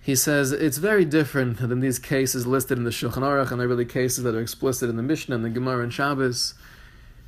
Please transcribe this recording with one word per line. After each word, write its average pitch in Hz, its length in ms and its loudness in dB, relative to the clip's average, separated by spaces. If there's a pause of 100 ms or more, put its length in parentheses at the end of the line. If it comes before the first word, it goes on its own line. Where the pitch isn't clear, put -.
He 135 140 0
says, 139 380 2
it's 143 260 0
very 196 260 4
different 135 540 0
than 123 220 0
these 131 180 0
cases 131 480 0
listed 127 320 0
in 120 60 -2
the 117 60 0
Shulchan 127 320 -4
Aruch, 139 280 2
and 123 100 -4
they're 123 60 0
really 120 180 2
cases 127 380 -2
that 120 140 0
are 113 40 -2
explicit 123 480 -2
in 113 80 -2
the 113 60 -2
Mishnah 139 320 -2
and 113 100 -2
the 117 60 -2
Gemara 123 320 -2
and 120 100 -4
Shabbos. 135 640 0 (720)